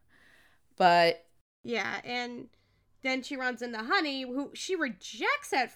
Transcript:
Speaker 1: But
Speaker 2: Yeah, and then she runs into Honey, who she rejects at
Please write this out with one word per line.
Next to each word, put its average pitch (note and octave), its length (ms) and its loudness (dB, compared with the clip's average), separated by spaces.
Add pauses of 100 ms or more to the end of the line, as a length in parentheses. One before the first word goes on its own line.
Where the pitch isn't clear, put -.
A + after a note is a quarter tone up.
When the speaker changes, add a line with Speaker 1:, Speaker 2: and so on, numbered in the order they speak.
(760)
Speaker 1:
But F3 480 6 (400)
Speaker 2:
Yeah, A3+ 400 -4
and B3 460 -6 (540)
then C4 180 0
she C#4 160 -8
runs B3+ 240 -2
into A#3+ 180 -6
Honey, C#4 440 0
who B3+ 300 -4
she - 220 -6
rejects D#4+ 800 -2
at B3+ 220 0